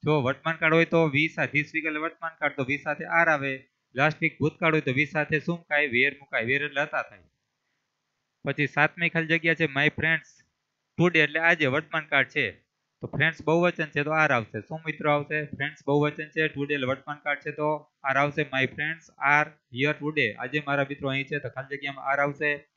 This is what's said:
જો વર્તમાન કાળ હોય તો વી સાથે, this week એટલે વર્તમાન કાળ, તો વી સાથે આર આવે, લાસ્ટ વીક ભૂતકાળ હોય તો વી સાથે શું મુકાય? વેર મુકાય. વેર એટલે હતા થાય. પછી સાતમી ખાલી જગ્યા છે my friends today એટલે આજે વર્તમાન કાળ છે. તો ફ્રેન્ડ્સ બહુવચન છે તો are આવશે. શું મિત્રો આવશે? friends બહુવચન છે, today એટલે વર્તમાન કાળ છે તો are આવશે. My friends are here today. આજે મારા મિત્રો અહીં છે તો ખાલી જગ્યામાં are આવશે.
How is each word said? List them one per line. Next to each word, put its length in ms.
જો 200
વર્તમાન 340
કાળ 160
હોય 120
તો 220
વી 220
સાથે, 240
this 220
week 100
એટલે 200
વર્તમાન 360
કાળ, 180
તો 60
વી 140
સાથે 260
આર 240
આવે, 240
લાસ્ટ 220
વીક 180
ભૂતકાળ 340
હોય 80
તો 120
વી 140
સાથે 320
શું 200
મુકાય? 280
વેર 340
મુકાય. 240
વેર 200
એટલે 180
હતા 200
થાય. 200
પછી 220
સાતમી 420
ખાલી 180
જગ્યા 280
છે 100
my 240
friends 300
today 240
એટલે 180
આજે 260
વર્તમાન 400
કાળ 180
છે. 260
તો 60
ફ્રેન્ડ્સ 380
બહુવચન 400
છે 180
તો 80
are 220
આવશે. 280
શું 260
મિત્રો 240
આવશે? 340
friends 420
બહુવચન 420
છે, 180
today 280
એટલે 120
વર્તમાન 320
કાળ 180
છે 160
તો 160
are 100
આવશે. 240
My 220
friends 300
are 140
here 160
today. 400
આજે 340
મારા 240
મિત્રો 180
અહીં 160
છે 140
તો 100
ખાલી 280
જગ્યામાં 340
are 100
આવશે. 460